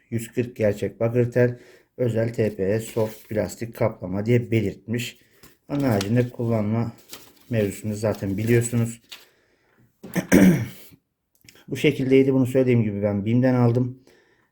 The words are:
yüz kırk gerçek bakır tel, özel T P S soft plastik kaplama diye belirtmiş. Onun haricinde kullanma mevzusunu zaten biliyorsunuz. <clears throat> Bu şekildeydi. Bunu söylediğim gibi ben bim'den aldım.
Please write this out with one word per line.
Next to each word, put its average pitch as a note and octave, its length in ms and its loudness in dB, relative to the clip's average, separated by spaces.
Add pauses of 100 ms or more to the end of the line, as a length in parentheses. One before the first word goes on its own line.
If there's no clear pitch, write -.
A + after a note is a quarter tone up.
yüz A2+ 220 -6
kırk A#2+ 240 -6
gerçek G#2 440 -2
bakır A#2+ 320 0
tel, B2 280 2 (380)
özel A2+ 360 -2
T G#2+ 220 -2
P G2 240 -2
S A2 60 -10
soft - 440 -6
plastik G#2+ 460 -6
kaplama G2+ 500 -4
diye A#2 260 2
belirtmiş. A2 680 -4 (500)
Onun C#3+ 140 -4
haricinde A#2 460 0
kullanma A#2 640 -2 (580)
mevzusunu G#2+ 460 -2
zaten G2+ 420 -2
biliyorsunuz. A#2 640 0 (1040)
<clears throat> - 280 -4 (1400)
Bu C3+ 100 -8
şekildeydi. C3+ 560 4
Bunu C3 140 2
söylediğim B2 360 2
gibi G2+ 200 -4
ben G2+ 220 0
bim'den B2 280 2
aldım. B2 500 0 (480)